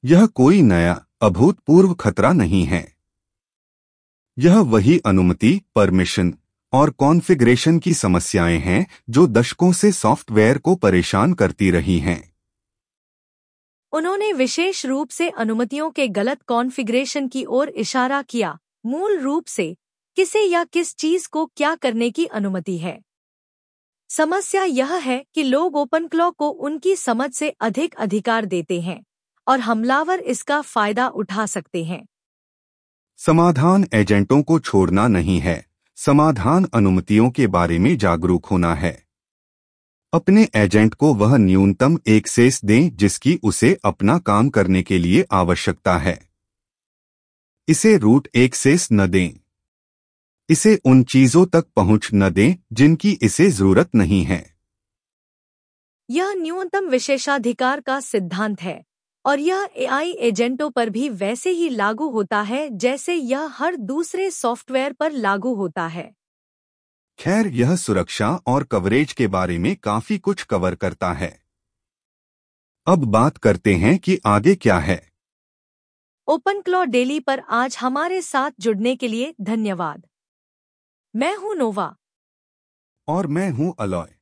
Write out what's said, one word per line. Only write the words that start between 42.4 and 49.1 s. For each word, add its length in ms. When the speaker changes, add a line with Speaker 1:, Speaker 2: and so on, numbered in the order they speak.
Speaker 1:
दें 320
जिसकी 460
उसे 420
अपना 340
काम 300
करने 340
के 160
लिए 340
आवश्यकता 680
है। 320
इसे 300
रूट 380
एक्सेस 560
न 140
दें। 240